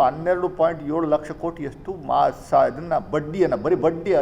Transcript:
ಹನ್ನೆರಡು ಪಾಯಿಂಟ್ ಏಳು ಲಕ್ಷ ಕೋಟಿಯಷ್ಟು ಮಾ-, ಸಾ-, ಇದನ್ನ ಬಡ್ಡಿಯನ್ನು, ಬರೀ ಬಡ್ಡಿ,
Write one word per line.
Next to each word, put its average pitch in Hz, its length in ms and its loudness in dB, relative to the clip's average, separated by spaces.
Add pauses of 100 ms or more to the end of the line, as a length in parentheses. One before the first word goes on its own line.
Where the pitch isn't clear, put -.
ಹನ್ನೆರಡು 175 440 0 (120)
ಪಾಯಿಂಟ್ 165 200 2 (120)
ಏಳು 165 200 0
ಲಕ್ಷ 151 180 0 (120)
ಕೋಟಿಯಷ್ಟು 165 480 -8 (180)
ಮಾ-, 139 240 2 (160)
ಸಾ-, 139 220 4
ಇದನ್ನ 160 240 -6 (180)
ಬಡ್ಡಿಯನ್ನು, 151 520 0
ಬರೀ 165 200 2
ಬಡ್ಡಿ, 170 380 0